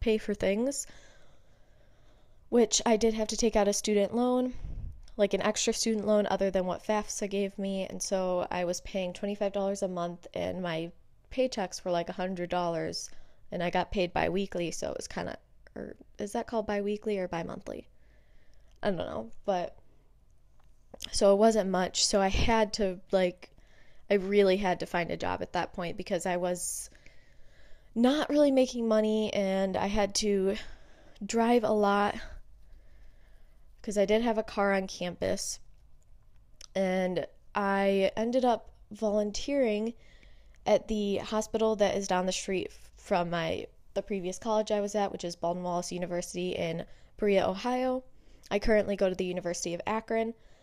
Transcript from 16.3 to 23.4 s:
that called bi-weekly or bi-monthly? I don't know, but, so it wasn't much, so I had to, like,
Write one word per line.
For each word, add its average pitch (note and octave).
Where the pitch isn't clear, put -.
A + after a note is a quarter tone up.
that A#3
called A3
bi-weekly G#3
or F#3
bi-monthly? -
I G#3
don't F#3+
know, A3
but, F#3+
so G3+
it G3
wasn't G#3+
much, F#3
so G3+
I F#3+
had A3
to, F#3+
like, F#3